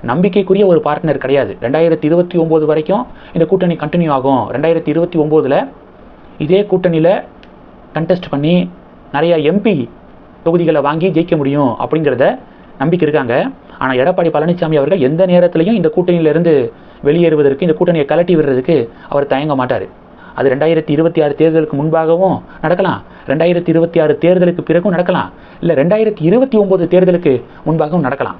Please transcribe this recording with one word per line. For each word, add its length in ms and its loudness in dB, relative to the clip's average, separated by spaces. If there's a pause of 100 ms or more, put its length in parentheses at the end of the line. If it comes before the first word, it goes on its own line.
நம்பிக்கைக்குரிய 600 0
ஒரு 140 4
பார்ட்னர் 380 -2
கிடையாது. 280 0 (140)
ரெண்டாயிரத்தி 440 0
இருபத்தி 340 0
ஒன்பது 260 2
வரைக்கும் 340 0 (320)
இந்த 160 2
கூட்டணி 300 0
கண்டினியூ 360 -2
ஆகும். 260 0 (120)
ரெண்டாயிரத்தி 380 0
இருபத்தி 300 -2
ஒன்பதுல 340 2 (880)
இதே 160 2 (100)
கூட்டணியில 380 0 (880)
கண்டெஸ்ட் 360 -4
பண்ணி 220 0 (600)
நிறைய 200 2 (160)
எம் 140 0
பி 100 2 (680)
தொகுதிகளை 420 0
வாங்கி 300 0
ஜெயிக்க 240 0
முடியும் 320 0 (100)
அப்படிங்கிறத 440 0 (540)
நம்பிக்கை 260 0
இருக்காங்க. 280 -2 (460)
ஆனா 100 -2 (100)
எடப்பாடி 340 0
பழனிசாமி 440 0
அவர்கள் 280 0
எந்த 140 0 (100)
நேரத்திலையும் 480 2
இந்த 160 0
கூட்டணியிலிருந்து 580 2 (540)
வெளியேறுவதற்கு, 600 2
இந்த 120 2
கூட்டணியை 320 2
கலட்டி 260 2
விடுறதுக்கு 400 0 (340)
அவர் 220 -2
தயங்க 260 -2
மாட்டாரு. 280 -4 (520)
அது 140 2
ரெண்டாயிரத்தி 420 0
இருபத்தி 280 0
ஆறு 160 0
தேர்தலுக்கு 400 2
முன்பாகவும் 580 0 (260)
நடக்கலாம், 360 -2 (320)
ரெண்டாயிரத்தி 420 0
இருபத்தி 300 0
ஆறு 100 2 (100)
தேர்தலுக்கு 460 2
பிறகும் 260 0
நடக்கலாம், 340 -2 (320)
இல்ல 200 0
ரெண்டாயிரத்தி 480 0
இருபத்தி 320 2
ஒன்பது 220 0 (100)
தேர்தலுக்கு 400 2 (340)
முன்பாகவும் 400 0
நடக்கலாம். 320 -6